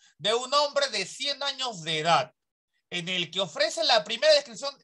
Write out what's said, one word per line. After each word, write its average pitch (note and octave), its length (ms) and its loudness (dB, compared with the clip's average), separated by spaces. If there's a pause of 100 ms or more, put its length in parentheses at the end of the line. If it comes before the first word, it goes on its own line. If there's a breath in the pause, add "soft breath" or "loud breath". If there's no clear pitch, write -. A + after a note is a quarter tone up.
(180 soft breath)
de G3 140 0
un B3+ 220 0
hombre C#4+ 360 2
de G3+ 140 -2
cien C#4 380 -8
años C4 400 -6
de D#3 160 -2
edad, D#3 340 4 (580)
en F3 180 -6
el F3 240 -2
que F#3 80 -4
ofrece D4 420 -2
la C4 220 4
primera A#3 300 4
descripción C#4 380 -2 (120)